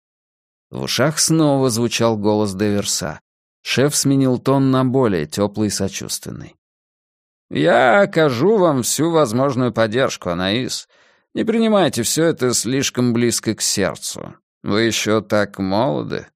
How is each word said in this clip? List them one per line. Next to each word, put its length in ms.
В 140
ушах 360
снова 500
звучал 480
голос 360
Деверса. 680
Шеф 340
сменил 420
тон 340
на 140
более 400
теплый 420
и 40
сочувственный. 840
«Я 520
окажу 560
вам 260
всю 260
возможную 640
поддержку, 560
Анаис. 580
Не 100
принимайте 600
все 220
это 280
слишком 580
близко 440
к 60
сердцу. 720
Вы 220
еще 380
так 360
молоды». 760